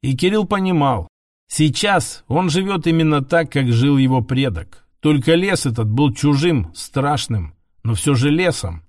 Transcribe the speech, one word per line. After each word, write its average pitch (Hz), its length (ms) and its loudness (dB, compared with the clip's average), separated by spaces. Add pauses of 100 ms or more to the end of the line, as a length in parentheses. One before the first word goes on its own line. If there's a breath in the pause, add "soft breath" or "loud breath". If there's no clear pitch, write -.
И 131 140 -2
Кирилл 190 300 0
понимал, 160 600 0 (400)
сейчас - 800 -2
он 170 220 0
живет 190 360 -2
именно 160 360 2
так, 165 300 0
как 127 200 0
жил 135 260 4
его 131 240 2
предок. 123 640 -4 (140)
Только 151 360 2
лес 185 300 0
этот 113 240 -2
был 131 240 2
чужим, 143 640 0
страшным, 123 800 -4 (300)
но 113 100 -2
все 143 200 0
же 131 160 2
лесом 147 580 -2